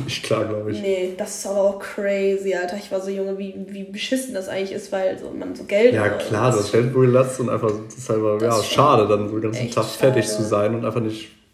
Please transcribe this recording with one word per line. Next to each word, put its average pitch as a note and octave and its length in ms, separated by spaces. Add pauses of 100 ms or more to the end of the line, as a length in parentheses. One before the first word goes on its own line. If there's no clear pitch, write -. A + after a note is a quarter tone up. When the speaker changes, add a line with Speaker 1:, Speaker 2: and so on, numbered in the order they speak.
Speaker 1:
nicht - 180
klar, G#2+ 220
glaub G#2+ 240
ich. G#3 100
Speaker 2:
Nee, F#3+ 380
das - 220
ist - 80
aber G3+ 140
auch G3 180
crazy, G3 720
Alter. F#3+ 240
Ich - 140
war F#3+ 100
so, G3 80
"Junge, G3 300
wie, G3 160 (140)
wie G3+ 140
beschissen G#3+ 520
das F#3+ 120
eigentlich F#3+ 260
ist", - 180
weil F#3+ 260
so, - 140
man - 240
so - 80
Geld A3 320
Speaker 1:
Ja, G#2+ 100
Speaker 2:
oder G#2 120
Speaker 1:
klar, A2+ 340
Speaker 2:
so. A2 80
Speaker 1:
das G2+ 100
Feld B2 240
wohl B2+ 140
gelassen B2+ 360
und A#2 60
einfach, A2 220 (140)
das - 120
ist - 120
halt, G#2+ 120 (200)
Speaker 2:
Das - 20
Speaker 1:
ja, A#2 160
Speaker 2:
ist G2+ 80
Speaker 1:
schade, C3 400
Speaker 2:
schon - 20
Speaker 1:
dann G#2 180
so G#2 80
den A2 60
ganzen A2 240
Speaker 2:
echt - 80
Speaker 1:
Tag A2 120
fertig A#2 400
Speaker 2:
schade. G#2+ 120
Speaker 1:
zu A2 60
sein G#2 320
und A#2 100
einfach A2+ 160
nicht A2 280 (240)